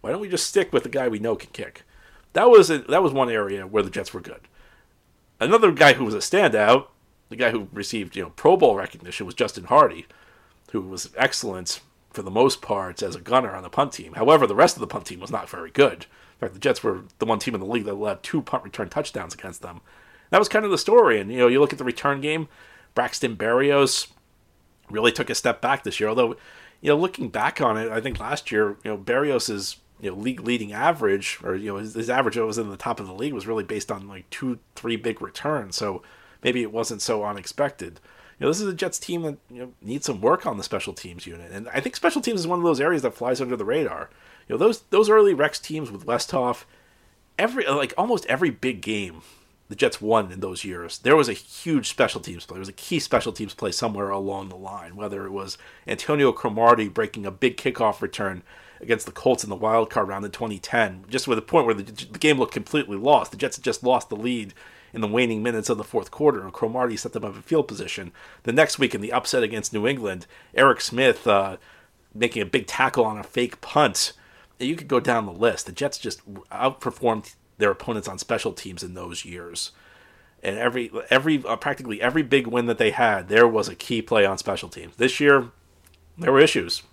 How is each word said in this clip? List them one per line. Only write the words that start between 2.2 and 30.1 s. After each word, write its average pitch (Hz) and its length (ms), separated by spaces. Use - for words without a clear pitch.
That 220 160
was 214 200
a, 151 100
that 151 220
was 151 120
one 131 160
area 101 360
where 104 180
the 95 60
Jets - 240
were 95 60
good. - 220
Another 196 320
guy 143 220
who 131 100
was 107 100
a 104 40
standout, 123 720
the 113 80
guy 120 140
who 107 200
received, 101 440
you 98 60
know, 82 140
Pro 180 220
Bowl 127 180
recognition, 92 500
was 87 80
Justin 104 300
Hardy, 131 420
who 107 100
was 92 340
excellent 98 640
for 110 100
the 95 80
most 120 320
part 95 400
as 90 140
a 87 60
gunner 107 340
on 92 80
the 90 60
punt 139 240
team. - 200
However, 143 320
the 104 80
rest 156 220
of - 60
the 101 60
punt - 180
team 90 140
was 92 120
not 95 180
very 82 220
good. 127 320
In - 380
fact, 104 120
the 98 60
Jets - 240
were 98 220
the 110 80
one 110 140
team 113 160
in 95 60
the 95 40
league 110 200
that 101 80
allowed 104 280
two - 200
punt - 220
return 98 260
touchdowns 92 440
against - 280
them. 90 200
That 185 100
was 208 100
kind 214 160
of 202 60
the 165 60
story. 196 420
And, 101 120
you 127 80
know, 123 80
you 127 120
look 143 120
at 147 80
the 135 60
return 139 360
game, 151 280
Braxton - 420
Berrios 131 760
really 110 220
took - 180
a 113 60
step - 260
back 135 220
this - 160
year. 107 100
Although, 117 260
you - 80
know, 147 80
looking 175 320
back 120 320
on 110 160
it, 113 120
I 110 120
think 113 180
last 131 320
year, 107 320
you 110 80
know, 104 60
Berrios's, 120 800
you 98 120